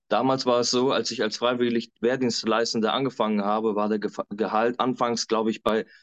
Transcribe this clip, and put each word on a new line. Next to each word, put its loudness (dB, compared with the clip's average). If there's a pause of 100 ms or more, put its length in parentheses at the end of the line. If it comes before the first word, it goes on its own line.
damals 0
war 4
es 0
so, 2
als 0
ich -4
als -2
freiwillig 0 (100)
Wehrdienstleistender 0
angefangen 0
habe, 0
war 0
der 0
Gefa-, -6 (100)
Gehalt 0
anfangs, 0
glaub 0
ich, -2
bei 0 (180)